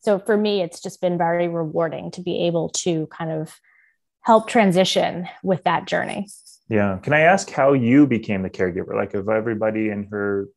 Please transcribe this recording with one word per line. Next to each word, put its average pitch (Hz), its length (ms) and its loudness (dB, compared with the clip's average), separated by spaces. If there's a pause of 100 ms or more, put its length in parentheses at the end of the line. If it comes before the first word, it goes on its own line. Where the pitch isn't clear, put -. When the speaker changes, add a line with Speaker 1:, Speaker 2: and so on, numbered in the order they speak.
Speaker 1:
So 202 180 2
for 208 180 0
me, 208 260 0
it's 170 180 -8
just - 200 -12
been 175 180 -2
very 175 300 0
rewarding 165 640 -4
to 180 100 -14
be 175 240 -2
able 170 240 -2
to 160 380 -2
kind 160 240 -10
of 160 200 -8 (720)
help 226 260 6
transition 185 760 2 (160)
with 185 220 -2
that 170 220 0
journey. - 420 -4 (400)
Speaker 2:
Yeah. 101 340 0
Can 139 100 -2
I 151 80 4
ask 185 300 4
how 139 220 2
you 131 340 6
became 110 360 -2
the 90 80 -6
caregiver, 92 440 -4
like, 104 200 -4
of 101 140 -4
everybody 110 640 0
in 101 220 -6
her 101 440 -2